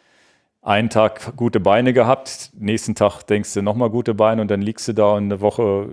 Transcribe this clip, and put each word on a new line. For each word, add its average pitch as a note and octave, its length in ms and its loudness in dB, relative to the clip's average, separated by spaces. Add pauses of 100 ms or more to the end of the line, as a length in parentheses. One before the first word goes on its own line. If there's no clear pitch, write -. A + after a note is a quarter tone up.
(600)
Einen G#2+ 300 0
Tag - 440 0
gute A#2 240 0
Beine A2 320 4
gehabt, B2 600 0
nächsten G#2+ 400 -4
Tag - 300 0
denkst G#2 320 -2
du G2+ 80 -4
nochmal A2 260 0
gute A2+ 240 -2
Beine A2 300 2
und G#2 80 -4
dann G2+ 100 -2
liegst G#2+ 260 -6
du A#2 60 -2
da G#2 200 4
und G#2 100 0
eine G2+ 180 -4
Woche G#2 500 0